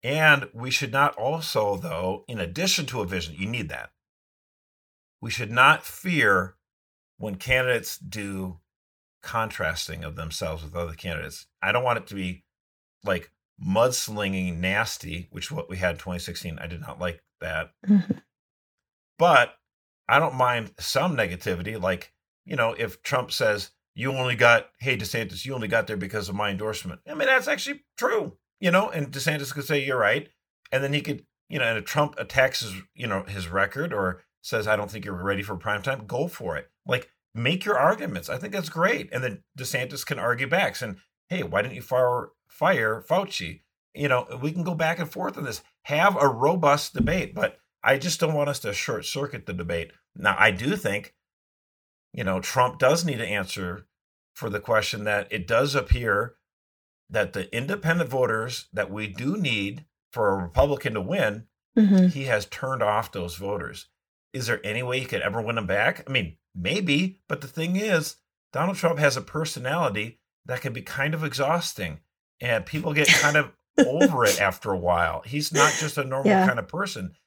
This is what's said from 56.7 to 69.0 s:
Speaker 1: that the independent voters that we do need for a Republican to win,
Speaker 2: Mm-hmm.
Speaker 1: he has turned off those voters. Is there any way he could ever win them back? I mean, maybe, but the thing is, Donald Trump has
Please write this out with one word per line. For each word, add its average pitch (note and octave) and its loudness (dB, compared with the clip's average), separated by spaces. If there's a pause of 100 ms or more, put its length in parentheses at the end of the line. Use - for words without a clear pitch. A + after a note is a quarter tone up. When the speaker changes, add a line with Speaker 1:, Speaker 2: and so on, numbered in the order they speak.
Speaker 1:
that G#2+ 0
the F#2 -8
independent D#3+ 0
voters A#2+ 0
that F#2+ -2
we G#2+ -6
do B2 -2
need A#2 -2 (280)
for A2 2
a G2 2
Republican C3 2
to G#2+ 0
win, A2+ -2 (320)
Speaker 2:
Mm-hmm. F#3+ 8
Speaker 1:
he C#3 0
has A2 0
turned C3 -4
off G#2+ 2
those E2+ -6
voters. G2 -8 (440)
Is B2+ -6
there A#2 0
any G#2+ -2
way B2 -2
he B2+ -8
could G#2 -4
ever G#2+ -2
win A2+ -2
them A2 -2
back? G#2+ 0
I - -8
mean, F#2+ -2 (180)
maybe, E3+ 0
but C#3+ -4
the C#3 -14
thing E3+ -4
is, F#3+ 0 (360)
Donald F3 -2
Trump E3 -4
has C#3+ 4